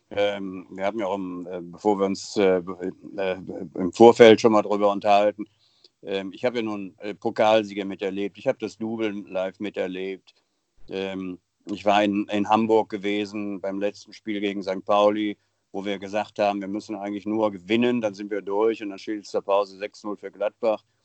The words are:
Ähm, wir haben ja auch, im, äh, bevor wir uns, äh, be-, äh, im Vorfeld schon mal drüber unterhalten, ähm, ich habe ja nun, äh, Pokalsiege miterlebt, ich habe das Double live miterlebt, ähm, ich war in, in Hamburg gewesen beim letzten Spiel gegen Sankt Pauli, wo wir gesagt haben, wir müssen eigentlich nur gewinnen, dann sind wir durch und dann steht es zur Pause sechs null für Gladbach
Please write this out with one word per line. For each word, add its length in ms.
Ähm, 640
wir 160
haben 120
ja 100
auch, 80
im, 340
äh, 100
bevor 380
wir 80
uns, 320
äh, 240
be-, 280
äh, 180
im 180
Vorfeld 480
schon 120
mal 100
drüber 300
unterhalten, 520
ähm, 300
ich 140
habe 100
ja 60
nun, 360
äh, 140
Pokalsiege 720
miterlebt, 540
ich 80
habe 120
das 200
Double 500
live 320
miterlebt, 720
ähm, 500
ich 180
war 180
in, 260
in 200
Hamburg 400
gewesen 720
beim 180
letzten 360
Spiel 260
gegen 220
Sankt 240
Pauli, 500
wo 120
wir 140
gesagt 400
haben, 220
wir 80
müssen 260
eigentlich 320
nur 240
gewinnen, 500
dann 140
sind 160
wir 100
durch 420
und 80
dann 80
steht 260
es 60
zur 120
Pause 340
sechs 280
null 120
für 140
Gladbach 520